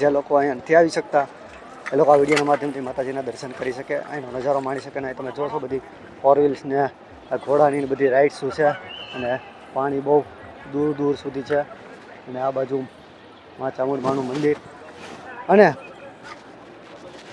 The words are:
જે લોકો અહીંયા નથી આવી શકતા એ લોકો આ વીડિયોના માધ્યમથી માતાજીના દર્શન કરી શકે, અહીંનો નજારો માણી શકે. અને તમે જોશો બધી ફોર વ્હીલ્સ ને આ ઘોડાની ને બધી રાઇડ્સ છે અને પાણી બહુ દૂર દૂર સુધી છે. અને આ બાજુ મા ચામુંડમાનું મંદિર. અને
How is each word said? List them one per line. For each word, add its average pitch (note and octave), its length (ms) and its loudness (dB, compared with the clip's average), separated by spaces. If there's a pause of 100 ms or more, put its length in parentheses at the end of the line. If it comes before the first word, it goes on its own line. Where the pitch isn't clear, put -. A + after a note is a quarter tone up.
જે D3 100 4
લોકો C#3+ 260 2
અહીંયા C#3 240 2
નથી D#3+ 180 4
આવી E3+ 180 6
શકતા C#3+ 300 0 (640)
એ C3 40 2
લોકો C#3+ 160 8
આ D3 80 8
વીડિયોના C#3+ 300 2
માધ્યમથી C#3 380 -2
માતાજીના C3+ 400 -6
દર્શન B2+ 300 -10
કરી B2+ 200 -4
શકે, C#3+ 180 -6 (140)
અહીંનો C3 280 -8
નજારો C3+ 220 0
માણી C3+ 260 -6
શકે. C#3 120 -8
અને C3+ 160 -6
તમે C3 240 -10
જોશો C#3+ 260 -4
બધી C3 180 -6 (400)
ફોર C#3 160 6
વ્હીલ્સ C#3+ 260 2
ને C#3 140 -2 (540)
આ B2+ 120 -2
ઘોડાની C#3+ 400 4
ને C3 80 -6
બધી C3+ 240 2
રાઇડ્સ C#3+ 240 4 (180)
છે D3+ 80 4 (480)
અને B2 160 -4 (440)
પાણી C#3 340 -2
બહુ C#3+ 160 4 (480)
દૂર D3 260 0
દૂર C#3+ 240 0
સુધી C3+ 280 -8
છે. C#3+ 100 2 (680)
અને B2+ 140 -10
આ C3+ 100 0
બાજુ C3 320 -2 (760)
મા C3 180 -4
ચામુંડમાનું C3+ 540 -2
મંદિર. D3 260 2 (920)
અને G3 200 6 (1600)